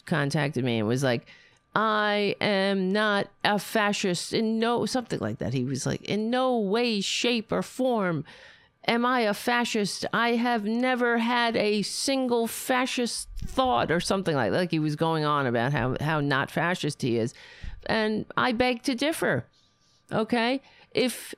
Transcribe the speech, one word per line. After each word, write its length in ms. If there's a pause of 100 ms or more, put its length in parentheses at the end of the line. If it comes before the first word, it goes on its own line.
contacted 580
me 140
and 100
was 160
like, 220 (480)
"I 680
am 520
not 360 (160)
a 140
fascist 720
in 260
no," 280
something 340
like 180
that. 140
He 120
was 220
like, 180
"In 260
no 280
way, 420
shape, 520
or 100
form 640 (600)
am 200
I 140
a 140
fascist. 800
I 240
have 280
never 540
had 380
a 260
single 640
fascist 840 (180)
thought," 440
or 100
something 340
like 160
that. 80
Like, 120
he 80
was 180
going 280
on 220
about 260
how, 280
how 200
not 300
fascist 520
he 160
is. 160 (520)
And 400 (100)
I 160
beg 300
to 120
differ. 520 (680)
Okay? 480 (320)
If, 460